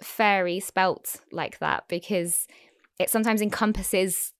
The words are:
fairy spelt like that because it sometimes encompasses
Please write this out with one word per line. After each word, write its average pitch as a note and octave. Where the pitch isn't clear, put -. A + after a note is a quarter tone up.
fairy F#3+
spelt -
like -
that -
because F3
it F#3+
sometimes A3
encompasses G3+